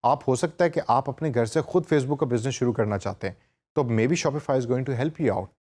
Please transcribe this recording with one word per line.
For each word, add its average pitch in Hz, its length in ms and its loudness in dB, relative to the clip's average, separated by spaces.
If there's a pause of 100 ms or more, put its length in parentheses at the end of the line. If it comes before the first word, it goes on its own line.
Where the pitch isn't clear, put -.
आप, 135 220 2
हो 131 80 4
सकता 175 300 0
है 170 40 4
कि 156 100 -2 (100)
आप 127 200 2
अपने 156 200 -4
घर 117 160 2
से 147 160 -2
खुद 180 220 0
Facebook 143 360 2
का 156 60 2
बिजनेस 123 300 -2
शुरू 123 160 0
करना 104 260 0
चाहते 98 300 -6
हैं, 92 100 -8 (380)
तो 147 80 2
maybe 120 420 2
Shopify 143 360 0
is 120 100 -4
going 127 180 -2
to 123 100 -2
help 156 220 -4
you 123 100 2
out। 95 160 -4 (160)